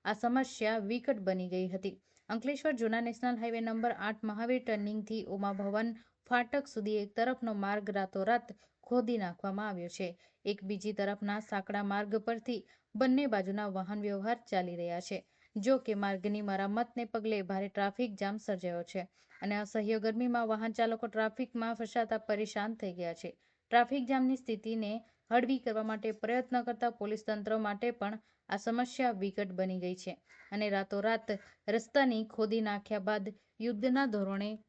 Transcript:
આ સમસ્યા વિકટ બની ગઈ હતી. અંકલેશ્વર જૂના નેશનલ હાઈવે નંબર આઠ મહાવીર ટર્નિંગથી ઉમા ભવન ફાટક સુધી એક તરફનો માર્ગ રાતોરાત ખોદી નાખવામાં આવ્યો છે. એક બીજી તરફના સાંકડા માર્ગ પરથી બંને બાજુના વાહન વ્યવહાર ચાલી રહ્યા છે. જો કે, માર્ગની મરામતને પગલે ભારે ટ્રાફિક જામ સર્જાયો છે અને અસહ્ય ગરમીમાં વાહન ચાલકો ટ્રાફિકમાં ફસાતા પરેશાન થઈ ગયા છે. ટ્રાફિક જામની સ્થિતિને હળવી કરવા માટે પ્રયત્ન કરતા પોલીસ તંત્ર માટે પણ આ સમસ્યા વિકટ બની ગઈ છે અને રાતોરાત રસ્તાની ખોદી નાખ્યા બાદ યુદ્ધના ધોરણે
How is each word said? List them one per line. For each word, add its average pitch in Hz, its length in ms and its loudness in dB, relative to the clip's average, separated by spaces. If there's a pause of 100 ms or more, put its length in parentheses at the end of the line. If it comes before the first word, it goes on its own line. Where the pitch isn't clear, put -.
આ 202 140 0
સમસ્યા 233 680 2
વિકટ 233 380 0
બની 185 280 0
ગઈ 185 180 0
હતી. 190 280 -4 (340)
અંકલેશ્વર 269 440 0
જૂના 226 280 0
નેશનલ 233 360 -2
હાઈવે 233 220 -2
નંબર 226 360 0
આઠ 214 280 -4
મહાવીર 233 380 0
ટર્નિંગથી 214 640 -2
ઉમા 196 280 -2
ભવન 202 360 0 (340)
ફાટક 247 440 0
સુધી 214 300 -2
એક 208 160 -2
તરફનો 233 400 0
માર્ગ 202 360 0
રાતોરાત 196 580 0 (360)
ખોદી 240 340 2
નાખવામાં 196 520 -4
આવ્યો 175 200 -6
છે. 180 180 -4 (380)
એક 202 180 -2
બીજી 202 300 -4
તરફના 202 480 -2
સાંકડા 202 420 -2
માર્ગ 202 360 0
પરથી 226 400 -2 (360)
બંને 254 320 6
બાજુના 202 420 0
વાહન 190 320 -4
વ્યવહાર 208 420 0
ચાલી 180 320 0
રહ્યા 175 260 -2
છે. 190 160 -6 (380)
જો 226 220 4
કે, 226 180 0
માર્ગની 202 460 0
મરામતને 208 640 0
પગલે 220 360 0
ભારે 196 280 -2
ટ્રાફિક 202 460 0
જામ 202 220 -2
સર્જાયો 180 460 -4
છે 180 180 -6 (320)
અને 202 220 -4
અસહ્ય 214 440 0
ગરમીમાં 233 480 2
વાહન 220 260 0
ચાલકો 226 340 0
ટ્રાફિકમાં 226 680 -2
ફસાતા 220 440 0
પરેશાન 214 560 -2
થઈ 190 180 -6
ગયા 170 220 -4
છે. 170 160 -10 (400)
ટ્રાફિક 240 340 6
જામની 262 320 2
સ્થિતિને 220 540 -4 (340)
હળવી 247 340 4
કરવા 220 240 0
માટે 220 300 -2
પ્રયત્ન 247 500 0
કરતા 240 280 0
પોલીસ 214 320 -4
તંત્ર 214 340 0
માટે 214 340 0
પણ 214 240 -4 (340)
આ 196 80 0
સમસ્યા 240 560 0
વિકટ 196 380 -2
બની 185 280 0
ગઈ 180 160 -2
છે 180 180 -8 (340)
અને 208 220 -2
રાતોરાત 202 580 0 (400)
રસ્તાની 226 580 4
ખોદી 220 360 0
નાખ્યા 208 380 -2
બાદ 202 260 0 (340)
યુદ્ધના 247 460 2
ધોરણે 202 440 0 (200)